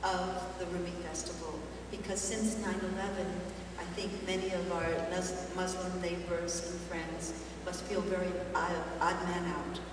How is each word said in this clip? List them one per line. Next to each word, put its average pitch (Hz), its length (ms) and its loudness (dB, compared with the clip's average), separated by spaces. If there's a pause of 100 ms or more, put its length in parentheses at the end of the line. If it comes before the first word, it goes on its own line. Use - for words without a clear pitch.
of 185 380 4 (160)
the 180 80 0
Rumi 175 260 0 (160)
Festival. 160 500 -4 (320)
Because 196 300 -2
since 220 380 2
nine 208 220 2 (120)
eleven, 185 480 0 (380)
I - 60 -4 (100)
think 185 160 -2 (160)
many 185 260 2
of 175 200 2
our 170 180 2 (200)
Mus-, 180 460 0
Muslim 180 460 0
neighbors 170 680 0
and 175 120 -2
friends 165 520 -2 (320)
must 180 200 -2
feel 185 180 2
very 180 300 2 (220)
odd, 175 220 4 (240)
odd 180 240 4
man 175 220 2
out. 170 340 -2 (120)